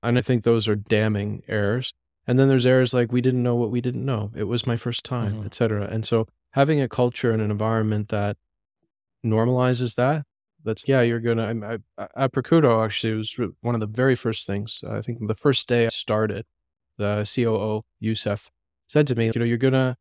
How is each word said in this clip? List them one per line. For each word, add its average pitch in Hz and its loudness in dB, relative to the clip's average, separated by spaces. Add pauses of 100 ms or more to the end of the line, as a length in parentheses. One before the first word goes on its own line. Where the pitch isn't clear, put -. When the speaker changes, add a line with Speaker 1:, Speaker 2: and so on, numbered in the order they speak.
Speaker 1:
And 120 2
I - 4
think 120 0
those 117 2
are 107 2
damning 104 -2
errors. 107 -2 (340)
And 123 2
then 135 6
there's 127 4
errors 127 4
like, 120 2
"We 123 2
didn't 127 2
know 120 2
what 117 0
we 123 0
didn't 127 -6
know. 110 -2
It 107 -4
was 113 -2
my 117 0
first 117 -6
time," 113 -4
Speaker 2:
Mm-hmm. 104 -8
Speaker 1:
et - -12
cetera. 104 0
And 113 -4
so 113 0 (240)
having 143 2
a 127 0
culture 120 0
and 110 0
an 107 -2
environment 107 0
that 104 -2 (880)
normalizes 123 2
that, 143 2 (380)
that's, - -6
yeah, 135 4
you're 117 2
gonna, 113 0
I'm, 110 -4
I, 113 -8 (200)
I, 101 -10
at 131 0
Procudo, 127 4
actually, 110 -2
it - -2
was 110 -6
re-, 113 -2 (140)
one 120 -2
of 113 -2
the 107 -4
very 127 2
first 113 -4
things, 101 -6
uh, 110 -8
I 107 -4
think 117 -8
the 110 -2
first - 0
day 120 2
I - 0
started, 110 -2 (540)
the 104 -2
C 120 -2
O 110 2
O, 107 -4 (140)
Youssef, 110 -4 (380)
said 151 2
to 131 -2
me, 113 2
"You 117 -2
know, 120 2
you're 117 0
gonna 131 2